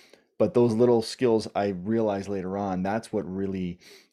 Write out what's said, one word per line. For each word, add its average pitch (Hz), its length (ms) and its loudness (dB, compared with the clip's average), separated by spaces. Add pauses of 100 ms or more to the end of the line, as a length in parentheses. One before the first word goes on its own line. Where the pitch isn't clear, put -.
(380)
But 104 160 2
those 120 200 4
little 117 280 4
skills, 110 540 0
I 101 140 0
realized 101 600 -2
later 95 280 -4
on, 92 260 -2
that's 107 300 -4
what 92 180 -4
really 95 480 -4 (320)